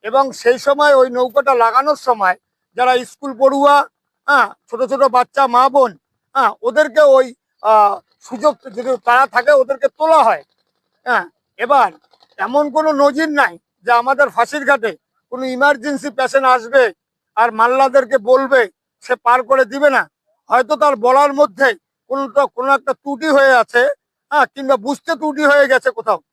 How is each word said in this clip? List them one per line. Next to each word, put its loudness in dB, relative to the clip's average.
এবং 0
সেই 2
সময় 2
ওই 4
নৌকাটা 0
লাগানোর 0
সময় 0
যারা 0
স্কুল -12
পড়ুয়া, 4
হ্যাঁ, 2
ছোট -8
ছোট 0
বাচ্চা, 0
মা 2
বোন, 0
হ্যাঁ, 0
ওদেরকে 0
ওই, 2
আহ, 2
সুযোগ -2
যদি -6
তারা 2
থাকে 0
ওদেরকে -2
তোলা 2
হয়, -2
হ্যাঁ। -2
এবার 0
এমন -2
কোনো 0
নজির 0
নাই -2
যে -2
আমাদের 0
ফাঁসির -4
ঘাটে -2
কোনো -10
ইমার্জেন্সি -2
পেশেন্ট -2
আসবে 0
আর 0
মাল্লাদেরকে 0
বলবে 2
সে -6
পার 4
করে 2
দিবে 0
না। 0
হয়তো 0
তার 0
বলার 2
মধ্যে 0
কোনোটা, -2
কোনো -6
একটা -6
ত্রুটি -6
হয়ে 4
আছে, -2
হ্যাঁ, 2
কিংবা -2
বুঝতে -8
ত্রুটি -6
হয়ে 4
গেছে -2
কোথাও -4